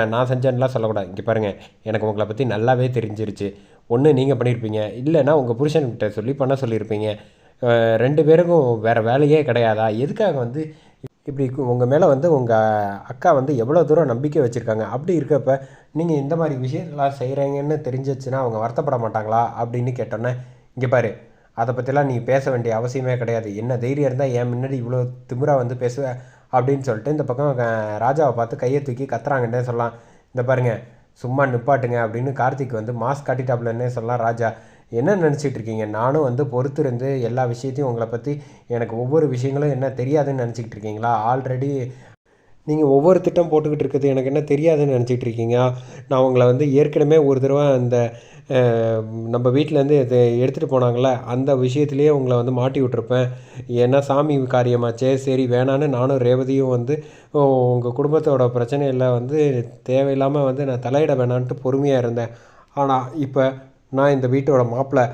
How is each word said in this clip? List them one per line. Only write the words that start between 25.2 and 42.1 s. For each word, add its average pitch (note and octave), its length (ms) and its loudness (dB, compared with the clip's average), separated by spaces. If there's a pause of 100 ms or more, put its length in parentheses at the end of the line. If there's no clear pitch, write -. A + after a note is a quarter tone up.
திமிரா C#3 280 0
வந்து B2 200 -2
பேசுவ?" B2 300 -4 (440)
அப்படின்னு C3 320 0
சொல்லிட்டு A#2+ 300 -4
இந்த D3+ 120 -2
பக்கம், C3+ 340 -2
அஹ், A2 420 -2
ராஜாவை C3+ 340 2
பார்த்து A#2 240 -4
கையை C3+ 240 -2
தூக்கி C3+ 220 -6
கத்துறாங்கன்னே B2 580 -2
சொல்லலாம். A#2 340 -4 (300)
"இந்த B2+ 180 -6
பாருங்க, A#2 280 2 (500)
சும்மா C3+ 240 0
நிப்பாட்டுங்க" B2 540 0
அப்படின்னு A#2 340 -2
கார்த்திக் C3 380 -2
வந்து A2 220 -6
மாஸ் B2 320 -4
காட்டிட்டாப்லன்னே B2 640 -4
சொல்லலாம். A#2+ 320 -4
ராஜா, A2+ 300 -2 (420)
என்ன C#3+ 240 2
நினச்சிட்டு C#3+ 420 0
இருக்கீங்க? A2 280 -6
நானும் B2 380 0
வந்து B2+ 200 -2
பொறுத்திருந்து C3 800 -2
எல்லா A#2+ 240 -2
விஷயத்தையும் B2+ 440 -4
உங்களை A#2 180 -4
பத்தி A#2+ 240 -6 (360)
எனக்கு A#2 320 -4
ஒவ்வொரு D3 280 2
விஷயங்களும் C3+ 440 -2
என்ன B2+ 180 -2
தெரியாதுன்னு C3+ 520 -2
நினச்சிக்கிட்டு A#2 340 -8
இருக்கீங்களா? G#2+ 360 -4 (140)
Already B2+ 460 -2 (960)